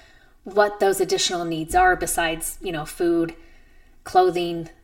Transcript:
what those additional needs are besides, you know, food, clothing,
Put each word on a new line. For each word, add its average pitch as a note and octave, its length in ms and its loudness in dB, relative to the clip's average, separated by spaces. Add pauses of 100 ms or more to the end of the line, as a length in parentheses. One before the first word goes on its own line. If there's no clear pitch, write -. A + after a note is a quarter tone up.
(440)
what G#3 360 2
those - 200 2
additional F#4 460 -2
needs E4 300 -6
are F#4 200 6
besides, E4+ 640 -4
you F#3 120 -8
know, D3+ 140 -6
food, E3+ 500 -2 (680)
clothing, F3 680 0 (140)